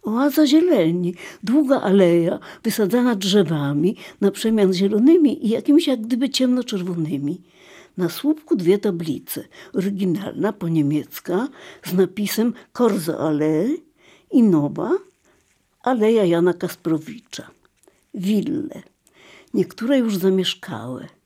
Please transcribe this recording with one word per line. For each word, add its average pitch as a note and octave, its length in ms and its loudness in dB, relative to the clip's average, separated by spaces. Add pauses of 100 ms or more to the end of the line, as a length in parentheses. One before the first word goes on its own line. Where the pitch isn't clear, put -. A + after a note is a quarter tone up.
Oaza C#4 440 2
zieleni, F#3 680 2 (280)
długa C4 380 2
aleja, F3+ 580 4 (240)
wysadzana A#3 520 0
drzewami, E3 800 0 (260)
na G3 100 2
przemian G#3 420 2
zielonymi A3 720 4
i G3+ 40 0
jakimiś D4 380 2
jak B3 140 -2
gdyby A#3+ 280 -2
ciemnoczerwonymi. F3+ 1120 -2 (560)
Na F3 120 -2
słupku - 460 -2
dwie F#3 220 2
tablice. E3+ 680 -6 (300)
Oryginalna, F#3+ 800 -2
po F3 140 -8
niemiecka, D#3+ 800 -2 (360)
z E3 100 -8
napisem G3+ 600 0 (200)
Korso G3 460 -2
Allee D#3 640 -2 (480)
i B3+ 120 4
nowa, E3+ 480 2 (880)
Aleja A3 440 2
Jana E3+ 280 2
Kasprowicza. - 960 -8 (640)
Wille. - 680 -4 (720)
Niektóre A3+ 440 0
już A3+ 200 0
zamieszkałe F3 880 -4 (180)